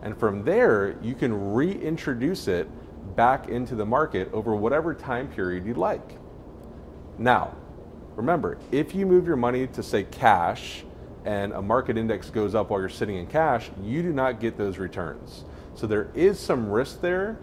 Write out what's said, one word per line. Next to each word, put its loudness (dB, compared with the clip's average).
And -6
from 2
there, 4
you -4
can 0
reintroduce 0
it 0
back 4
into -4
the -2
market 2
over 0
whatever 2
time -4
period -2
you'd -4
like. -2
Now, 2
remember, 0
if 0
you 0
move 6
your 2
money 2
to, -6
say, 0
cash, 2
and 0
a -4
market 2
index 0
goes 0
up 2
while 2
you're 0
sitting -4
in -6
cash, 2
you -2
do 0
not 0
get -2
those -2
returns. -8
So -4
there 0
is 6
some 0
risk 0
there 0